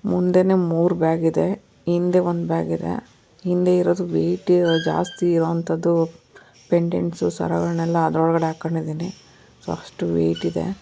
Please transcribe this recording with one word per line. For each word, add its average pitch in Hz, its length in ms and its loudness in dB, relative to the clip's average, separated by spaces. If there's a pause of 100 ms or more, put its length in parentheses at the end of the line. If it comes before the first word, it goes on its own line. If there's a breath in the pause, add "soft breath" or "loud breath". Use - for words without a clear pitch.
ಮುಂದೆನೇ 180 480 2
ಮೂರು 170 420 2
ಬ್ಯಾಗ್ 165 280 0
ಇದೆ, 165 400 0 (240)
ಹಿಂದೆ 175 320 2
ಒಂದು 170 280 -2
ಬ್ಯಾಗ್ 165 220 -2
ಇದೆ. - 500 -6 (240)
ಹಿಂದೆ 180 340 2
ಇರೋದು 175 280 0
ವೆಯ್ಟ್ 170 800 2
ಜಾಸ್ತಿ 170 480 0
ಇರೋವಂಥದ್ದು 165 800 0 (560 loud breath)
ಪೆಂಡೆಂಟ್ಸು, 170 600 0
ಸರಗಳನ್ನೆಲ್ಲ 170 680 -2
ಅದ್ರೊಳಗಡೆ 165 480 0
ಹಾಕ್ಕೊಂಡಿದ್ದೀನಿ. 160 680 -6 (520 soft breath)
So 170 60 -6
ಅಷ್ಟು - 340 -8
ವೆಯ್ಟ್ 170 400 0
ಇದೆ. 170 360 -4